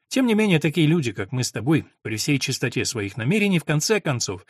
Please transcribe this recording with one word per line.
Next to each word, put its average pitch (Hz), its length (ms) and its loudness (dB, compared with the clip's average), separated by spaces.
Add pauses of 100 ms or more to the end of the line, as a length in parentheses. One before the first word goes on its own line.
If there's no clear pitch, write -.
Тем 262 160 0
не 226 100 4
менее, 202 240 4
такие 156 280 2
люди, 151 240 2
как 98 220 -6
мы 123 100 0
с - 80 -4
тобой, 120 340 0 (160)
при 110 140 -6
всей 139 240 0
чистоте 123 460 -2
своих 101 320 -6
намерений, 190 420 2
в - 60 -12
конце 165 340 0
концов, 117 500 -4